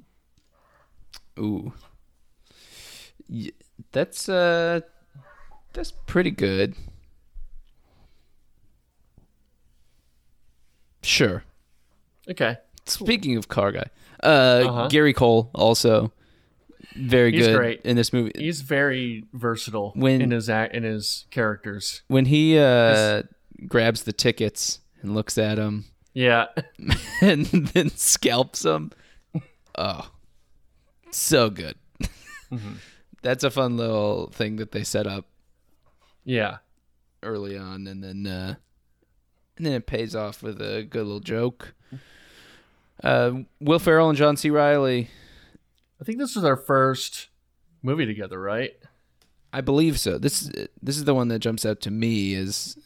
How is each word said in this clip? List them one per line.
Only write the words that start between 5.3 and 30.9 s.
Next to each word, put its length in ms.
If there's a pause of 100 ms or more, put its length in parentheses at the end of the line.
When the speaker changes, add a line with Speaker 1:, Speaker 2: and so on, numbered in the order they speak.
Speaker 1:
that's 200 (120)
pretty 260
good. 440 (4000)
Sure. 420 (840)
Speaker 2:
Okay. 280 (280)
Speaker 1:
Speaking 520
of 100
Car 240
Guy, 140 (360)
uh, 60 (400)
Speaker 2:
Uh-huh. 220
Speaker 1:
Gary 240
Cole 420
also. 560 (840)
Very 360
Speaker 2:
He's 160
Speaker 1:
good 100
Speaker 2:
great. 240
Speaker 1:
in 140
this 180
movie. 220
Speaker 2:
He's 260
very 720
versatile 600
Speaker 1:
When 260
Speaker 2:
in 100
his 180
act, 260
in 80
his 480
characters. 760
Speaker 1:
when 180
he, 320
uh, 640 (340)
Speaker 2:
His 100
Speaker 1:
grabs 360
the 100
tickets 680 (220)
and 140
looks 220
at 220
'em 260 (280)
Speaker 2:
Yeah. 340 (360)
Speaker 1:
<laughs> 380
and 240
then 440
scalps 760
'em. 260 (840)
Oh, 340 (1000)